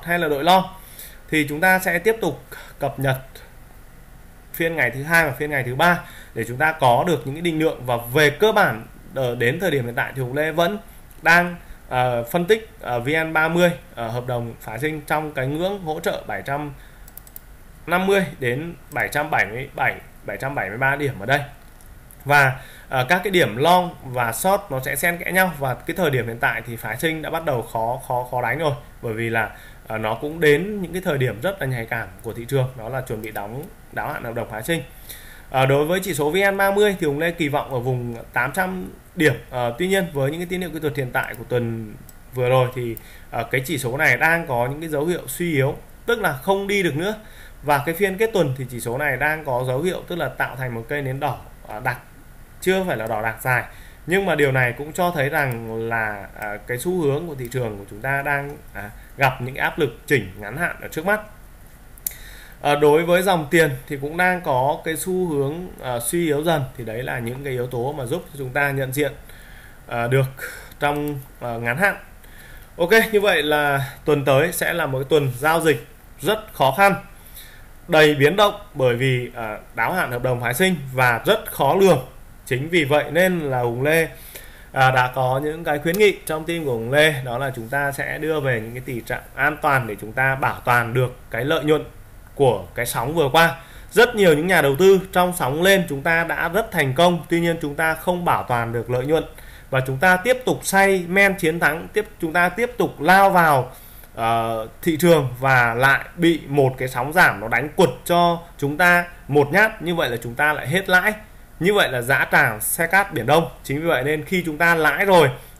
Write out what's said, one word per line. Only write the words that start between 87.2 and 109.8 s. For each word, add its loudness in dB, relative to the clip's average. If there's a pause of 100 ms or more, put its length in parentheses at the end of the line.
đó -4
là -4
chúng -10
ta -2
sẽ -6
đưa -2
về -2
những -10
cái -10
tỷ -8
trọng -8 (120)
an 0
toàn 2
để -6
chúng -12
ta 0
bảo -4
toàn 2
được 0 (140)
cái -4
lợi 0
nhuận 2 (500)
của 2 (100)
cái -4
sóng -4
vừa 4
qua. 6 (340)
Rất 4
nhiều 6
những 0
nhà 4
đầu 4
tư 8 (120)
trong 4
sóng -2
lên 6
chúng -6
ta 2
đã -2
rất -2
thành 0
công, 4
tuy 2
nhiên 0
chúng -4
ta 0
không -4
bảo 2
toàn -2
được -4
lợi -2
nhuận 2 (460)
và 2
chúng -4
ta 4
tiếp 0
tục -2
say 2
men 4
chiến 0
thắng, 0
tiếp, -2 (140)
chúng -4
ta 4
tiếp -2
tục -2
lao 6
vào, 4 (420)
ờ, -2 (140)
thị 0
trường 6 (120)
và 4
lại 4 (120)
bị 2
một 2
cái -6
sóng -4
giảm 4
nó -6
đánh -2
quật 6 (140)
cho 4 (200)
chúng -2
ta 6 (240)
một 4
nhát, 2